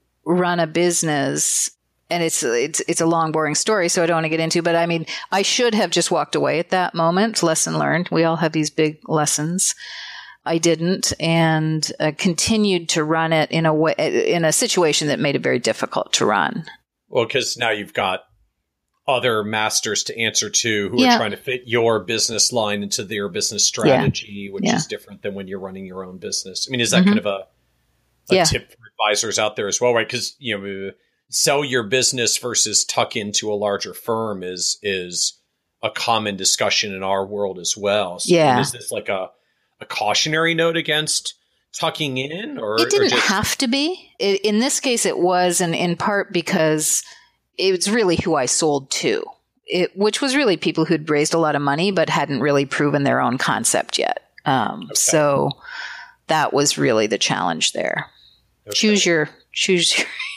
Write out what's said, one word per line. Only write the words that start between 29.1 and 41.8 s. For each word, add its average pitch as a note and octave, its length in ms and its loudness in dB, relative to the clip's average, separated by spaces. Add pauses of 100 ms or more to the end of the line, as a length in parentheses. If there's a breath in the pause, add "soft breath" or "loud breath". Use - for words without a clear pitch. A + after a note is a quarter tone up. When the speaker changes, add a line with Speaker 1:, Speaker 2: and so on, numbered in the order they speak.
Speaker 2:
out G#2+ 160 0
there G#2 120 -2
as - 140 -2
well, B2 140 4
right? A2+ 120 2
'Cause, - 300 -6
you A#2 200 -4
know, G2 340 -8 (400)
sell D3 340 2
your B2+ 180 0
business B2 540 0
versus A2 480 0
tuck - 300 -2
into G#2+ 360 -4
a G#2 40 0
larger G2+ 400 -2
firm A2 480 -4
is, F2+ 400 -4
is F2+ 500 -2 (480)
a G#2+ 80 -2
common G#2+ 460 0
discussion G2 580 0
in F#2+ 80 -8
our G2 240 0
world G2+ 320 -4
as F2 180 -4
well. G2 440 -2
So, F3+ 160 2
Speaker 1:
Yeah. C#3+ 240 4
Speaker 2:
is C#3 120 0
this, A#2 200 -12
like, A2 180 -6
a, F#2+ 220 -4 (500)
a - 60 -18
cautionary D#3 640 0
note E3 240 2
against - 560 -2 (440)
tucking D3+ 400 -2